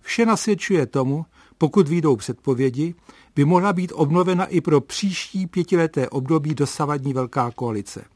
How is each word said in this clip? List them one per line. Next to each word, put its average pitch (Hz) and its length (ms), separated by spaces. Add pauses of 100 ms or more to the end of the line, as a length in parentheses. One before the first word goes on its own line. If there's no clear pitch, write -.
Vše - 240
nasvědčuje 196 600
tomu, 139 400 (320)
pokud 165 300
vyjdou 156 280
předpovědi, 131 800 (400)
by 143 100
mohla 180 280
být 180 220
obnovena 175 500
i 180 160
pro 151 200
příští - 680
pětileté 165 640
období 147 460
dosavadní 143 580
velká 127 380
koalice. 107 540 (100)